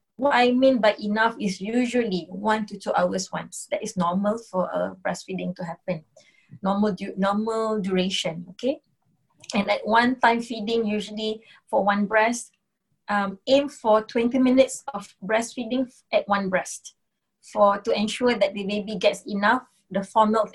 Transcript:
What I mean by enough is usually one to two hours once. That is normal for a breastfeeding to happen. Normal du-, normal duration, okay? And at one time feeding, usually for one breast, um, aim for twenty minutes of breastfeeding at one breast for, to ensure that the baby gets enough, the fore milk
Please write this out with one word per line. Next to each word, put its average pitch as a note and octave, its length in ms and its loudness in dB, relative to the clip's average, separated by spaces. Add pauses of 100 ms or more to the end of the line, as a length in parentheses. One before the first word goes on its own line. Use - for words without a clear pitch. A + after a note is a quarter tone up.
(160)
What C4+ 180 0
I B3 180 4
mean C4 260 4
by G#3+ 220 4
enough A3 400 0
is F#3+ 200 -4
usually A3 680 0
one G#3 380 -2
to G3+ 120 -12
two - 160 -4
hours F#3 380 0
once. E3+ 380 -10
That - 120 -4
is - 140 -8
normal F#3+ 420 0
for F#3 280 -4
a F3+ 360 -4
breastfeeding F3+ 540 -6
to F3+ 80 -10
happen. E3+ 400 -10 (580)
Normal G3+ 300 0
du-, G3 240 -8
normal G#3+ 640 -2
duration, F#3 680 -2
okay? C4 300 -4 (720)
And G3+ 160 0
at G3+ 160 -2
one A#3 340 2
time A#3 220 4
feeding, A3+ 440 -4
usually G#3+ 540 -4 (280)
for G#3+ 140 0
one G3+ 240 0
breast, A3 460 0 (560)
um, G3 300 -2 (100)
aim C#4 200 4
for G#3+ 340 2
twenty A#3+ 360 0
minutes B3+ 460 4 (100)
of G3+ 200 -12 (100)
breastfeeding A#3 680 -2 (220)
at G3+ 160 0
one G3 200 0
breast - 460 -6 (580)
for, G#3 260 4
to G3+ 120 -4
ensure G#3+ 440 0
that A#3 200 0
the G3+ 100 -6
baby G#3 320 -6
gets G#3 300 0
enough, G#3 360 0 (280)
the G3 140 -4
fore A3 220 4
milk G#3+ 280 0